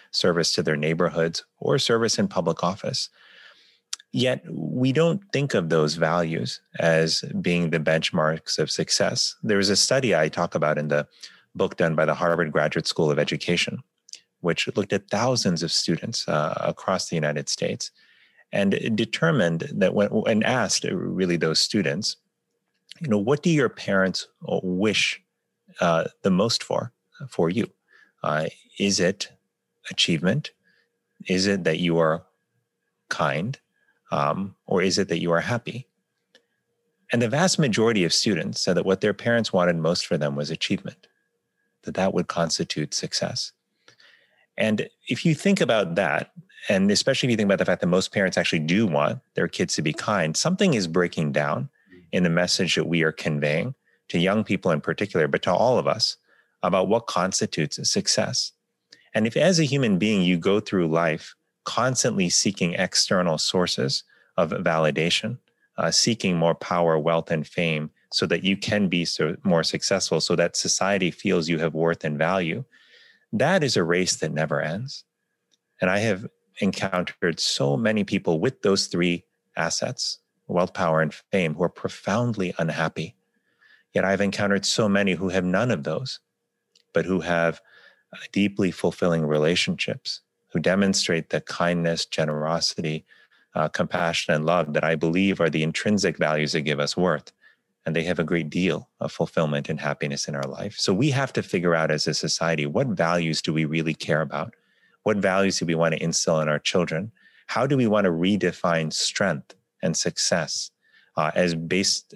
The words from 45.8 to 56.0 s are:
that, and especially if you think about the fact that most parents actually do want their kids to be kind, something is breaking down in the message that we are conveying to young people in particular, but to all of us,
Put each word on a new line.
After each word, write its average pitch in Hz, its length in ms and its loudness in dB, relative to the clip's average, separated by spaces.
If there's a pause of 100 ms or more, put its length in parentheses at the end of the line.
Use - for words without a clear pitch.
that, 80 360 0 (380)
and 98 200 4
especially 127 380 2
if 123 40 2
you 107 60 2
think 104 100 2
about 95 120 4
the 90 60 2
fact 92 160 0
that 95 60 0
most 92 260 2
parents 95 240 0
actually 87 220 0
do 92 280 2
want 78 320 0 (140)
their 90 160 0
kids - 260 -2
to 90 60 -4
be 76 100 0
kind, 82 460 -2
something 180 360 2
is 98 140 0
breaking 82 460 0
down 76 360 -2 (460)
in 92 80 2
the 87 60 4
message 87 460 0
that 78 120 0
we 80 160 2
are 80 80 2
conveying 78 640 -2 (320)
to 92 100 -2
young 95 260 2
people 92 280 -2
in 76 80 0
particular, 82 480 0
but 90 140 0
to 92 120 0
all 113 240 4
of 73 100 0
us, - 300 0 (460)